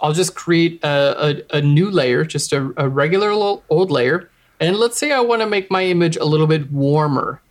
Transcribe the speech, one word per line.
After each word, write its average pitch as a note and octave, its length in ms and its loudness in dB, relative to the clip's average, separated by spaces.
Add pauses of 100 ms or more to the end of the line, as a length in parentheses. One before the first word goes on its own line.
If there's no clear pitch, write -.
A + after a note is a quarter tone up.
I'll D3+ 120 0
just F3 220 -2
create E3+ 500 0
a, D3 580 0 (100)
a, D3+ 60 0
a - 20 2
new D3 300 2
layer, C#3+ 340 2
just - 280 -6
a, C#3 240 -2
a C#3 120 -2
regular F3 460 0
lo-, G3+ 340 -2
old F3 220 2
layer. C#3 400 0 (300)
And F3 160 0
let's A#3 200 0
say D4 140 -2
I C#4 80 2
wanna A#3 280 0
make G3+ 220 -2
my F#3 160 0
image E3+ 320 2
a - 80 -4
little D#3 220 2
bit D3+ 240 0
warmer. C#3+ 680 0 (100)